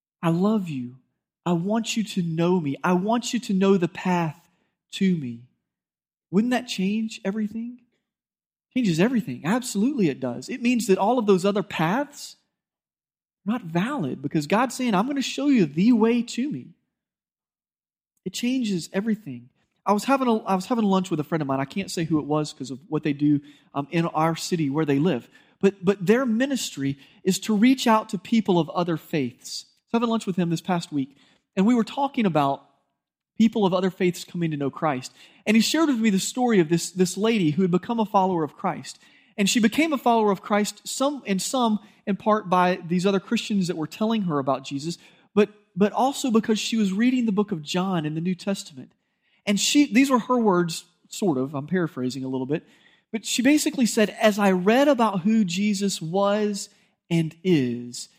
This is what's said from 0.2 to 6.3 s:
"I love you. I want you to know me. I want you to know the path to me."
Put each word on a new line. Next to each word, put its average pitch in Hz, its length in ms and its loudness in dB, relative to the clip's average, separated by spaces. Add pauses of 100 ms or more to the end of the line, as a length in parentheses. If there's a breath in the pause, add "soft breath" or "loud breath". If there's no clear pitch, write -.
"I 170 80 2
love 190 400 0
you. 127 260 -8 (500)
I 175 60 0
want 202 440 -2
you 220 80 0
to 190 200 -4
know 170 360 0
me. 139 240 -2
I 180 100 2
want 220 400 0
you 233 80 -2
to 208 120 -4
know 196 240 4
the 170 100 0
path 170 520 -2 (540)
to 190 220 0
me." 120 260 -8 (920)